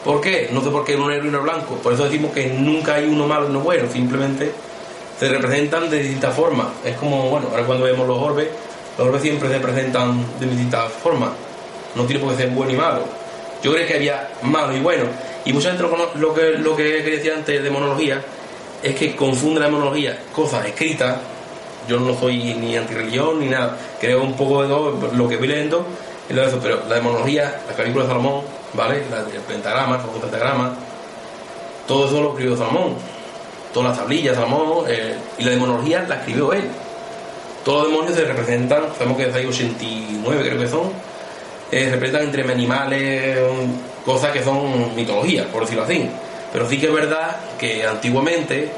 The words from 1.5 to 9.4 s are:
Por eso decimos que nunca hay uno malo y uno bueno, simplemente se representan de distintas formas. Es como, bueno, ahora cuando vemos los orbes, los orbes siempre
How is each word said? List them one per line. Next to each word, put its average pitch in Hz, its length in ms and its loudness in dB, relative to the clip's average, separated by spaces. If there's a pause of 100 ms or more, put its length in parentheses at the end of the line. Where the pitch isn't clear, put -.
Por 120 180 2
eso 139 120 4
decimos 147 260 0
que 135 160 0
nunca 151 480 2
hay 147 120 2
uno 147 200 4
malo 151 180 2
y 143 60 0
uno 135 80 2
bueno, 160 320 2
simplemente 135 600 0 (680)
se 135 100 2
representan 147 600 2
de 151 100 2
distintas 135 360 0
formas. 120 320 2 (160)
Es 120 140 -4
como, 135 320 0
bueno, 135 220 0
ahora 117 120 2
cuando 127 220 2
vemos 127 220 4
los 123 100 2
orbes, 147 300 0 (500)
los 123 100 4
orbes 139 140 4
siempre 139 280 2